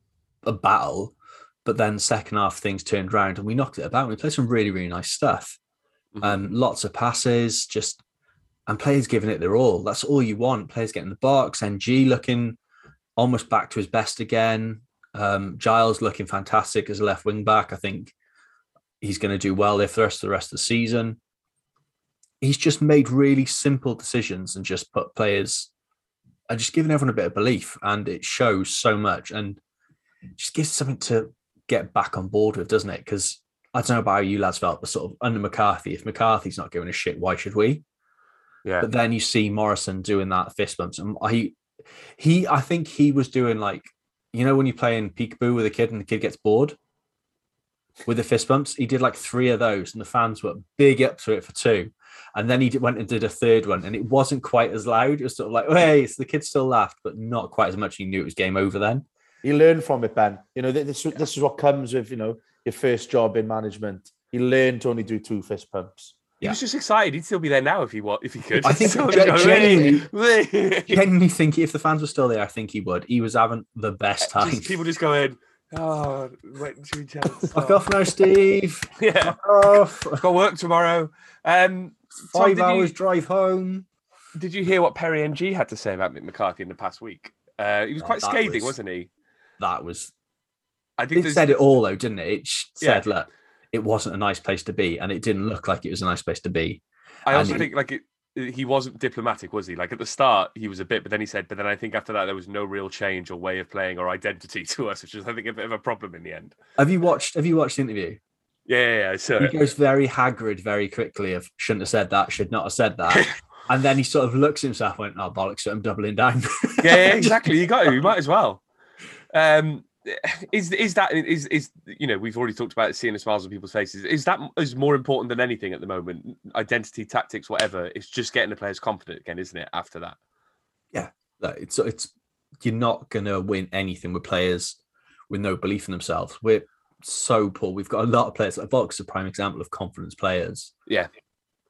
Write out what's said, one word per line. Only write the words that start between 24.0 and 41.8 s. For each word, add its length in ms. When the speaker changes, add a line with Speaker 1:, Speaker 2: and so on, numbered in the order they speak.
Speaker 1:
and 80
just 280
put 220
players, 560
and 100
just 140
giving 200
everyone 180
a 60
bit 100
of 80
belief, 480
and 260
it 160
shows 460
so 260
much. 340
And 280
just 180
gives 160
something 280
to 360
get 240
back 240
on 120
board 280
with, 120
doesn't 220
it? 140
'Cause 380
I 80
don't 80
know 80
about 140
how 80
you 180
lads 200
felt, 220
but 80
sort 240
of 80
under 180
McCarthy, 540
if 140
McCarthy's 500
not 140
giving 180
a 40
shit, 280
why 160
should 180
we? 280
Speaker 2:
Yeah. 160
Speaker 1:
But 120
then 200
you 80
see 300
Morrison 500
doing 300
that 260
fist 220
bumps, 200
and 180
he, 240